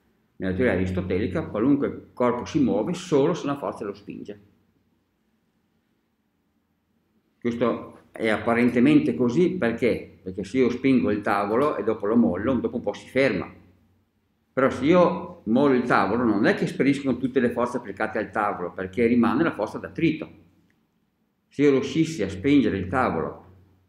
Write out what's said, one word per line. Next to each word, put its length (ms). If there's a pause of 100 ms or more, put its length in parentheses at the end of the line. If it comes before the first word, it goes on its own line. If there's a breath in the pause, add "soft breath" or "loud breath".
(360)
nella 180
teoria 180
aristotelica 720
qualunque 720
corpo 320
si 120
muove 360
solo 400
se 100
una 140
forza 260
lo 80
spinge. 480 (3000)
Questo 600 (140)
è 180
apparentemente 840
così 360
perché? 720
Perché 200
se 140
io 140
spingo 400
il 100
tavolo 560
e 80
dopo 220
lo 100
mollo, 380
dopo 220
un 60
po' 120
si 140
ferma. 440 (1000)
Però 160
se 160
io 580
mollo 300
il 80
tavolo 420
non 220
è 80
che 120
spariscono 520
tutte 220
le 100
forze 260
applicate 400
al 140
tavolo, 420
perché 340
rimane 360
la 100
forza 240
d'attrito. 540 (1160)
Se 120
io 120
riuscissi 500
a 80
spingere 480
il 100
tavolo 560 (440)